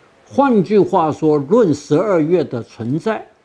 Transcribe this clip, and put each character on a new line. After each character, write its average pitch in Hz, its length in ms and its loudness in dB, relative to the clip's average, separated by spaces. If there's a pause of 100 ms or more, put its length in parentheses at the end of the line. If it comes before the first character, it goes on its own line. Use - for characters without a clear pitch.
(260)
换 240 380 2
句 202 160 2
话 165 320 0
说， 151 260 0
闰 165 340 2
十 - 240 -2
二 185 240 0
月 160 240 0
的 120 200 -8
存 120 340 -8
在， 220 260 -6 (220)